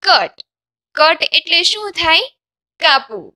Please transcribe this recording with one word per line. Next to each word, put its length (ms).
કટ. 360
કટ 260
એટલે 320
શું 280
થાય? 340
કાપવું. 560